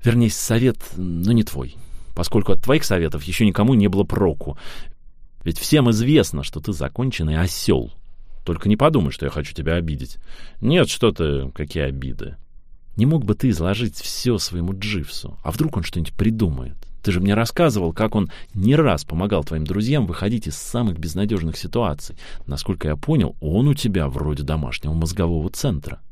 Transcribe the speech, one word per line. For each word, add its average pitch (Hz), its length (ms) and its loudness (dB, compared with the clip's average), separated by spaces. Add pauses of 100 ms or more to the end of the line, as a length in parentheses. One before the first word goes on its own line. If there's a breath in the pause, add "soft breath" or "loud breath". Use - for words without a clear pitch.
Вернее, 120 260 4
совет, 117 480 2 (180)
но 87 360 0
не 113 120 6
твой, 67 320 -6 (400 soft breath)
поскольку 98 360 4
от - 120 10
твоих 156 220 6
советов 80 380 2
еще 92 220 2
никому 107 280 4
не 101 140 6
было 98 160 2
проку. 87 540 0 (880 loud breath)
Ведь - 160 -2
всем 143 320 4
известно, 113 520 2
что - 160 -6
ты 98 140 -4
законченный 78 640 -2
осел. 82 540 0 (520)
Только 85 260 -2
не 107 80 4
подумай, 135 340 4
что - 140 -6
я 69 60 -2
хочу 73 220 -6
тебя 78 220 -2
обидеть». 78 420 -4 (440 loud breath)
«Нет, 135 280 4
что 113 220 2
ты, 69 400 -2
какие 76 320 -4
обиды». 67 540 -6 (580)
«Не 110 100 4
мог 147 200 2
бы 104 100 2
ты 131 140 2
изложить 101 480 0
все - 400 -2
своему 87 360 -4
Дживсу? 95 680 -6
А - 80 -4
вдруг 156 240 0
он 87 80 -2
что-нибудь - 300 -4
придумает? 98 640 0 (260)
Ты 104 80 0
же 90 80 2
мне 98 140 4
рассказывал, 110 580 2
как 110 240 0
он 98 160 0 (220 loud breath)
не 101 220 4
раз 131 280 4
помогал 90 400 0
твоим 78 220 -2
друзьям 107 420 0
выходить 104 400 -2
из - 80 -6
самых 110 420 -2
безнадежных 82 600 -2
ситуаций. 90 580 -2 (320 loud breath)
Насколько 73 400 -4
я 76 80 0
понял, 147 460 0
он 98 260 2
у 147 60 4
тебя 92 340 0
вроде 71 360 -2
домашнего 73 500 -2
мозгового 82 560 0
центра». - 500 -4 (120)